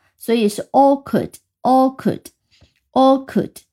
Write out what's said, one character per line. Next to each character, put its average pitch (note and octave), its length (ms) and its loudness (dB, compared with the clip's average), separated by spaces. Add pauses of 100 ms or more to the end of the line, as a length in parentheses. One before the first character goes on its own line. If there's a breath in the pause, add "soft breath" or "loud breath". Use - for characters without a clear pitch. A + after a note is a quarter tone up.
(160)
所 - 200 -4
以 A3 120 2
是 - 260 -6
awkward，awkward，awkward。 - 2750 -2 (180)